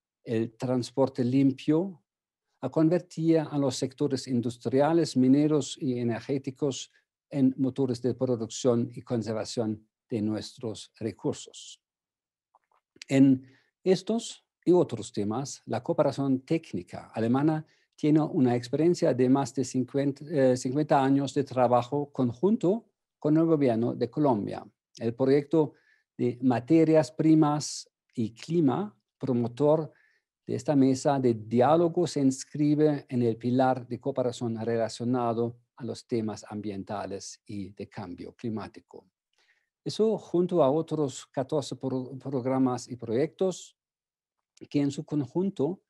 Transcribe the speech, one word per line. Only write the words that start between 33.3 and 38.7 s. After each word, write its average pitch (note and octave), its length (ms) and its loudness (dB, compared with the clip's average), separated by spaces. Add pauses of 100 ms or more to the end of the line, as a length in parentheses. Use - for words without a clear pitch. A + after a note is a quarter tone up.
pilar B2+ 500 0
de A#2+ 140 -10
cooperación B2 560 -4
relacionado A#2 1040 -2 (180)
a C#3 80 -16
los A2 240 -10
temas A2 400 -4
ambientales G2 1000 -10
y G2+ 240 -12
de G2+ 180 -14
cambio F2+ 460 -14
climático. - 720 -12 (800)